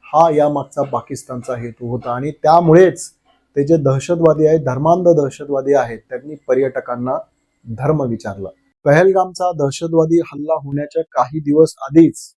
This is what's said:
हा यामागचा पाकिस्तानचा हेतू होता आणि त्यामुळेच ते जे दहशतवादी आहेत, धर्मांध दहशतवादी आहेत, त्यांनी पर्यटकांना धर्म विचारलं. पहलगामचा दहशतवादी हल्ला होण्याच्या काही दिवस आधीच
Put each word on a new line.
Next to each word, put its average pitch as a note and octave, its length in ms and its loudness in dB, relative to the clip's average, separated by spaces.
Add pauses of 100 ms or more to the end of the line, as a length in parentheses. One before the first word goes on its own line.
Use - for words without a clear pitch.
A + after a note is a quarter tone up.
हा E3 260 2
यामागचा D3 580 -2
पाकिस्तानचा B2+ 640 -10
हेतू A#2 340 -12
होता A#2+ 240 -6
आणि C#3 180 -6
त्यामुळेच E3+ 760 4 (480)
ते C#3+ 100 -2
जे D#3+ 120 4
दहशतवादी D#3 680 2
आहेत, D#3 140 4
धर्मांध D#3 480 0
दहशतवादी C#3 680 0
आहेत, A#2 260 0
त्यांनी C3+ 340 -14 (140)
पर्यटकांना B2+ 680 -2 (500)
धर्म C#3 360 -2
विचारलं. G#2 480 -8 (340)
पहलगामचा F3+ 760 2
दहशतवादी D#3+ 680 0
हल्ला D3+ 300 -6 (100)
होण्याच्या C#3+ 380 -6 (100)
काही C3+ 280 -2
दिवस D3+ 420 2
आधीच C#3+ 380 2 (160)